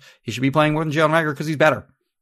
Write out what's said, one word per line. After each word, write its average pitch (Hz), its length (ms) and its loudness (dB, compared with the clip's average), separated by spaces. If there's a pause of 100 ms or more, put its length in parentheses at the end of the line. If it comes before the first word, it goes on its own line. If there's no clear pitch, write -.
(220)
He - 100 -10
should 110 100 -8
be 135 100 0
playing 151 220 2
more 156 100 -2
than 156 100 -4
Jalen 151 180 2
Reagor 156 240 0
'cause 151 120 -8
he's 156 100 -4
better. 151 280 2 (360)